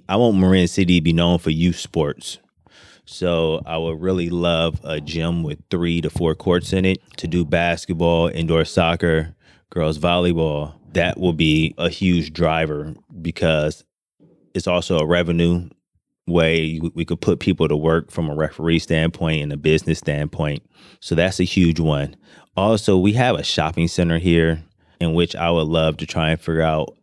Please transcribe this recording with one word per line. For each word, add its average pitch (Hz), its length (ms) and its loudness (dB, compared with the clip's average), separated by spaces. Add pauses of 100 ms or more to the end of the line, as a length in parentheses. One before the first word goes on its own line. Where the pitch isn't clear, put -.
I 95 60 0
want 113 200 4
Marin 92 320 6
City 90 280 2
to 85 80 2
be 82 100 2
known 85 240 4
for 82 140 0
youth 85 260 2
sports. - 640 -6 (640)
So 82 640 -2
I 80 100 -6
would 80 240 -6
really 90 300 -2
love 85 520 0
a 78 160 -6
gym 82 440 -4
with 73 160 -8 (100)
three 85 320 -2
to 80 80 -2
four 85 240 0
courts 87 400 -2
in 95 120 0
it 92 140 2 (180)
to - 100 -8
do 85 180 0
basketball, 85 840 0
indoor 82 360 0
soccer, 82 680 0 (340)
girls 78 300 -2
volleyball. 80 760 0 (200)
That 87 260 0
will 87 140 2
be 78 440 2
a 85 120 -2
huge 85 440 0
driver 78 640 -2 (260)
because 80 640 -2 (720)
it's 90 100 -4
also 87 320 0
a 78 80 2
revenue 87 640 0 (560)
way. 82 560 0
We, 82 140 -4
we 82 100 -4
could 82 160 -6
put 85 180 0
people 82 280 0
to 76 100 0
work 80 320 0
from 80 200 -4
a 73 60 -6
referee 80 440 0
standpoint 80 640 -2
and 73 100 -6
a 73 40 -8
business 78 420 0
standpoint. 73 640 -4 (360)
So - 140 -6
that's 87 260 0
a 90 40 4
huge 87 360 2
one. 73 360 0 (420)
Also, 104 400 2
we 98 160 2
have 123 220 2
a 73 80 -6
shopping 82 440 -2
center 85 300 0
here 82 460 2 (360)
in 82 140 0
which 85 220 0
I 85 160 -2
would 82 160 0
love 80 300 0
to 78 80 -8
try 80 260 -2
and 82 80 -2
figure 80 240 -2
out 78 400 -2